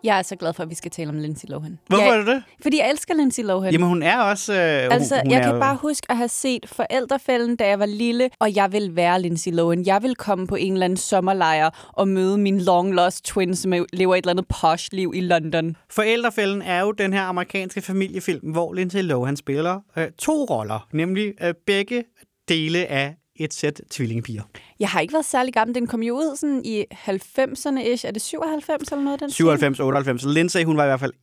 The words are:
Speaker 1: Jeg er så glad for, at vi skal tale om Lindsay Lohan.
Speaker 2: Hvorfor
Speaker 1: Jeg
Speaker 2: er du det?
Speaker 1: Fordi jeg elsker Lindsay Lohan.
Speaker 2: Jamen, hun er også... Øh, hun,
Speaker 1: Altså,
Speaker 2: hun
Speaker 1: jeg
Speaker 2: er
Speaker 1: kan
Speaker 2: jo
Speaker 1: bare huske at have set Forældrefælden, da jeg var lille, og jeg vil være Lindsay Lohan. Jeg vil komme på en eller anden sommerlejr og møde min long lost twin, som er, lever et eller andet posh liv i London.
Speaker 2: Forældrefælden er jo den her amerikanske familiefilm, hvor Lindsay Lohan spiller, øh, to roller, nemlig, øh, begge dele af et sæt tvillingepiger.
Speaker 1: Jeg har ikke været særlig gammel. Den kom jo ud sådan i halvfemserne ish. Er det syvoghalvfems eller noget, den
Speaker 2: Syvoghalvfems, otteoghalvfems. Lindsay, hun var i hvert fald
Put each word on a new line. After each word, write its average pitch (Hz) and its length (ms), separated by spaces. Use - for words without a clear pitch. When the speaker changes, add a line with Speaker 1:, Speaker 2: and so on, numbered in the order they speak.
Speaker 1:
Jeg 202 140
er 190 40
så 190 140
glad 170 160
for, 180 100
at 160 80
vi 165 40
skal - 160
tale 160 200
om 151 80
Lindsay 151 300
Lohan. 151 380
Speaker 2:
Hvorfor 202 180
Speaker 1:
Jeg 226 140
Speaker 2:
er 208 60
du 220 60
det? 262 120
Speaker 1:
Fordi 302 160
jeg 254 120
elsker 302 240
Lindsay 269 280
Lohan. 190 300
Speaker 2:
Jamen, 262 160
hun 175 140
er 190 160
også... 208 340
Øh, 165 300
hun, 123 100
Speaker 1:
Altså, - 300
Speaker 2:
hun 135 80
Speaker 1:
jeg 131 80
Speaker 2:
er 127 40
Speaker 1:
kan 120 100
Speaker 2:
jo 120 80
Speaker 1:
bare 269 160
huske 294 340
at 247 60
have 240 120
set - 400
Forældrefælden, 240 880
da 214 120
jeg 202 100
var 208 80
lille, 233 520
og 214 180
jeg 196 160
vil 196 240
være 175 260
Lindsay 170 300
Lohan. 170 340
Jeg 196 160
vil 254 120
komme 185 320
på 202 80
en 190 180
eller 185 120
anden 180 120
sommerlejr 180 760
og 196 160
møde 190 300
min 196 220
long 180 340
lost 180 300
twin, 185 320
som 185 160
er, 175 200
lever 185 220
et 185 80
eller 185 100
andet 185 160
posh 165 320
liv 190 240
i 185 40
London. 165 560
Speaker 2:
Forældrefælden 214 720
er 180 180
jo 208 120
den 196 200
her 196 100
amerikanske 185 600
familiefilm, 185 680
hvor 165 220
Lindsay 185 280
Lohan 139 340
spiller, 165 440
øh, 160 80
to 302 260
roller, 110 480
nemlig, 190 500
øh, 175 120
begge 208 380
dele 165 380
af 139 300
et 156 180
sæt 147 260
tvillingepiger. 113 520
Speaker 1:
Jeg 202 80
har 175 120
ikke 175 120
været 311 120
særlig 262 300
gammel. 226 200
Den 240 120
kom 226 160
jo 233 140
ud 294 200
sådan 285 280
i 214 260
halvfemserne 262 1000
ish. 247 140
Er 240 40
det 220 120
syvoghalvfems 311 680
eller 285 120
noget, 277 160
den 285 100
Speaker 2:
Syvoghalvfems, 151 500
otteoghalvfems. 135 440
Lindsay, 170 300
hun 160 120
var 147 80
i - 20
hvert 135 140
fald 131 120